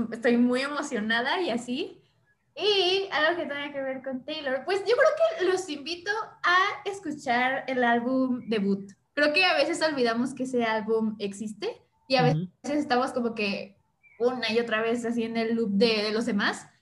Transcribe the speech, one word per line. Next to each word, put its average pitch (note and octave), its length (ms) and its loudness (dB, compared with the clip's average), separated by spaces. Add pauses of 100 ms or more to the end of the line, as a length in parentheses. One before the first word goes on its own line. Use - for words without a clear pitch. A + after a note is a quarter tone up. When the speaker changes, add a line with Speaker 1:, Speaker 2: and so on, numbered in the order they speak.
(120)
Speaker 1:
estoy A#3+ 260 2
muy B3 240 4
emocionada C4+ 800 -2
y D#4+ 100 -2
así. B3 460 -6 (560)
Y F#4+ 600 2
algo D#4+ 280 2
que C#4 60 -6
tenga C#4+ 240 -6
que C#4 100 -8
ver C4 220 -6
con C4 220 -8
Taylor, C#4+ 400 -4
pues F#4+ 140 0
yo G4 180 0
creo D#5+ 420 2
que F#4 60 0
los F4+ 240 0
invito D#4+ 420 -8 (320)
a F4 140 4 (320)
escuchar C4+ 760 -2
el B3+ 140 0
álbum B3 680 2
debut. G3 420 0 (220)
Creo - 180 2
que F#4 140 4
a F4 100 4
veces D#4 260 0
olvidamos B3 520 0
que B3+ 100 -6
ese B3+ 220 0
álbum A3 540 0
existe G#3+ 580 -6 (320)
y C4 80 4
a B3+ 80 6
Speaker 2:
Ujú. F3 240 2 (120)
Speaker 1:
veces D4 180 -2
estamos C4 340 0
como A#3 220 -2
que G3+ 420 -4 (420)
una A#3 320 0
y A3+ 80 2
otra A3 220 0
vez A3+ 240 0
así A#3 180 0
en A3+ 140 -4
el A3+ 180 0
loop A3+ 160 0
de, G#3+ 320 4
de G#3+ 80 0
los A#3 140 0
demás. A3+ 420 -2 (140)